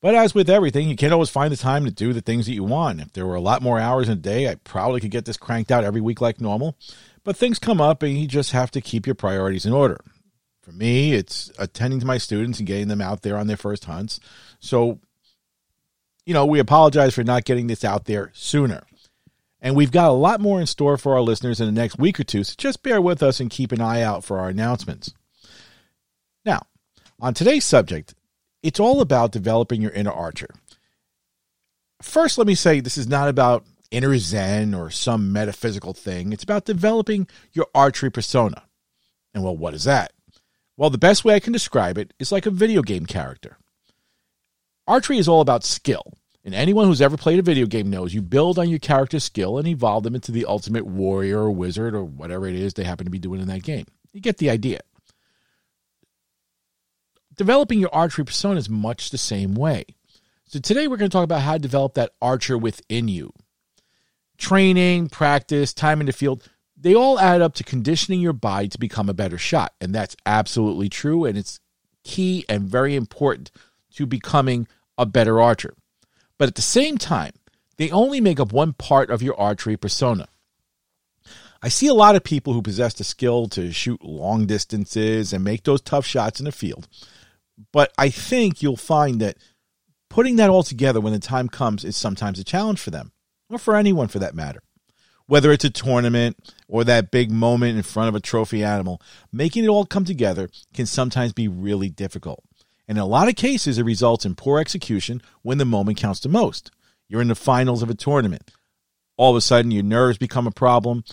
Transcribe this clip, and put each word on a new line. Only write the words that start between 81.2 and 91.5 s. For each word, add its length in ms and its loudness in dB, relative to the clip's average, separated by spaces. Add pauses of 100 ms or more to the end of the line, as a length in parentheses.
I 60 -4
see 180 0
a 60 6
lot 240 10
of 80 0
people 260 -2
who 100 0
possess 320 -2
the 120 -10
skill 420 -2
to 240 -6
shoot 320 -6
long 420 -2
distances 840 -2
and 140 -4
make 180 -4
those 160 2
tough 260 -2
shots 360 -4
in 20 -10
the 80 -8
field. 380 -10 (800)
But 260 2
I 120 2
think 520 -2
you'll 140 -2
find 460 0
that 160 -4 (720)
putting 260 2
that 140 6
all 140 6
together 360 0
when 140 -2
the 60 -2
time 280 -4
comes 380 -4